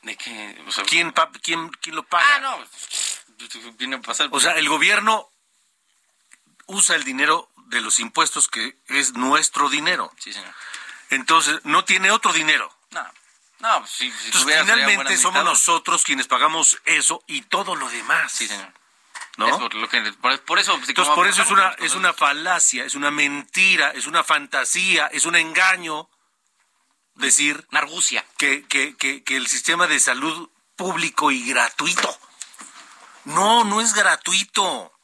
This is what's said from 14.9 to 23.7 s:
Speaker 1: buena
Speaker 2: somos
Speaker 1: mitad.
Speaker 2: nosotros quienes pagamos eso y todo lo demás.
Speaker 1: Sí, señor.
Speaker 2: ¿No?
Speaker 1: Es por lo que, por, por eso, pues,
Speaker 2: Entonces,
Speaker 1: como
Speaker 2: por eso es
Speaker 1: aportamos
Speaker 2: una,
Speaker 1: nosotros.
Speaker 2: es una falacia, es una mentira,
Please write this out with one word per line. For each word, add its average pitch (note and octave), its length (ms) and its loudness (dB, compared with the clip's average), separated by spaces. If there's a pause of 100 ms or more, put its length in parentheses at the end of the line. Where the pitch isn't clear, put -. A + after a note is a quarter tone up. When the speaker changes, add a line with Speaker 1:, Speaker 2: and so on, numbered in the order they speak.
Speaker 1:
buena E3+ 180 0
Speaker 2:
somos F#3 200 2
Speaker 1:
mitad. E3+ 100 2
Speaker 2:
nosotros E3+ 520 2
quienes C3+ 220 -2
pagamos D3+ 600 2
eso D#3+ 400 0
y C#3 160 -10
todo F#3 340 -4
lo B2+ 140 -8
demás. A#2+ 420 -2
Speaker 1:
Sí, A2+ 160 -4
señor. G2+ 240 -10 (640)
Speaker 2:
¿No? A2 120 0
Speaker 1:
Es A2+ 80 2
por A2+ 180 -4
lo A2+ 140 -6
que, A#2+ 120 0 (140)
por, B2+ 260 0
por F3 180 0
eso, G3 200 2
pues, B2+ 100 -8
Speaker 2:
Entonces, F3 60 -4
Speaker 1:
como D#3 200 4
Speaker 2:
por F3 120 4
eso G3+ 160 2
es - 60 2
Speaker 1:
aportamos G3 100 2
Speaker 2:
una, F#3+ 100 6
Speaker 1:
nosotros. E3+ 220 -6
Speaker 2:
es F3 40 -2
una F#3 200 0
falacia, D3+ 720 0
es B2+ 80 -6
una C#3+ 160 -2
mentira, D3 800 0